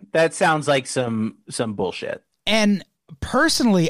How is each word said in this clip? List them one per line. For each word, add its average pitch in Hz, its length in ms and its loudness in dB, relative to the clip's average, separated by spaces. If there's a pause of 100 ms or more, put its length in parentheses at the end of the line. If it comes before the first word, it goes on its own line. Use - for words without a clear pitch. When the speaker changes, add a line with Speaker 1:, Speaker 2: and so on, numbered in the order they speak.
(120)
Speaker 1:
that 160 220 2
sounds 156 340 0
like 139 180 0
some, 113 500 -4 (140)
some 113 240 -4
bullshit. - 480 -6 (240)
Speaker 2:
And 208 360 2 (380)
personally, 240 680 2